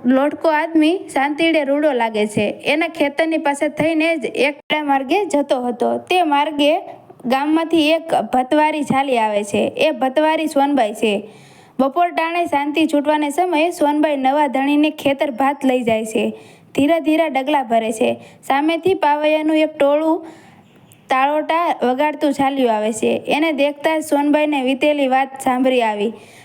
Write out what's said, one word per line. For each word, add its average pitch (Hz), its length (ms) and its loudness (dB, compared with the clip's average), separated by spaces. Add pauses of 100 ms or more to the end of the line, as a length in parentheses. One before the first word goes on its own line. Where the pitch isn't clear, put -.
લોટકો 285 440 2
આદમી 320 640 0
સાંતીડે 302 520 0
રૂડો 294 280 2
લાગે 220 340 0
છે. 208 380 -4
એના 320 240 0
ખેતરની 320 500 -2
પાસે 294 300 -2
થઈને 320 480 0
જ 254 80 -6
એક 277 320 -2 (260)
માર્ગે 277 420 0
જતો 285 380 0
હતો. 240 360 -2
તે 359 240 0
માર્ગે 302 580 2 (460)
ગામમાંથી 311 640 0
એક 320 240 0 (200)
ભતવારી 302 480 2
ચાલી 269 360 0
આવે 214 260 0
છે. - 320 -2
એ 311 140 2
ભતવારી 311 560 0
સોનબાઈ 277 460 2
છે. 214 360 -2 (520)
બપોર 330 280 2
ટાણે 330 380 -2
શાંતિ 294 400 0
છૂટવાને 294 440 0
સમયે 349 400 0
સોનબાઈ 302 460 0
નવા 269 300 2
ધણીને 285 440 0
ખેતર 285 400 -2
ભાત 277 340 -2
લઈ 254 180 0
જાય 220 220 0
છે. 220 340 -4 (360)
ધીરે 320 260 2
ધીરે 311 280 0
ડગલા 269 340 0
ભરે 226 300 0
છે. 233 280 -2 (260)
સામેથી 320 480 0
પાવૈયાનું 311 640 2
એક 311 200 0
ટોળું 302 480 2 (840)
તાળોટા 302 720 0
વગાડતું 294 500 0
ચાલ્યું 269 440 0
આવે 214 160 -2
છે. 233 360 -2
એને 302 240 0
દેખતા 294 460 0
જ 311 40 -2
સોનબાઈને 294 600 0
વીતેલી 277 460 0
વાત 269 340 0
સાંભળી 254 400 2
આવી. 214 300 -2 (320)